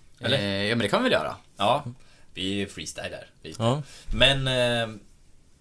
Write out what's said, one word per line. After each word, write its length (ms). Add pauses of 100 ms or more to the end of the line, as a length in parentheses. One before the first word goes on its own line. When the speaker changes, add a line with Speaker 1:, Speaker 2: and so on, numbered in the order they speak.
(200)
Speaker 1:
Eller? 180
Speaker 2:
Eh, 60 (200)
ja, 120
men 20
det 100
kan 160
vi 60
väl 100
göra. 160 (200)
Speaker 1:
Ja, 280 (500)
vi 320
freestylar 600 (160)
lite. 200
Speaker 3:
Ja. 200 (300)
Speaker 1:
Men, 360
eh, 480 (640)